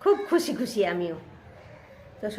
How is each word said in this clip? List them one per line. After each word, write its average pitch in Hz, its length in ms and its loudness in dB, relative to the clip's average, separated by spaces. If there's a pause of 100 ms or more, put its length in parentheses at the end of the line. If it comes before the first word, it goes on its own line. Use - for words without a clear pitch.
খুব 403 140 6 (120)
খুশি 330 300 2
খুশি 220 220 -2 (120)
আমিও। 175 220 -4 (1040)
তো 214 60 -4 (120)